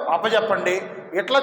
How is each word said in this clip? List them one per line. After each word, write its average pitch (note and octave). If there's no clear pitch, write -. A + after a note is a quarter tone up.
అప్పచెప్పండి. F#3
ఇట్లా A3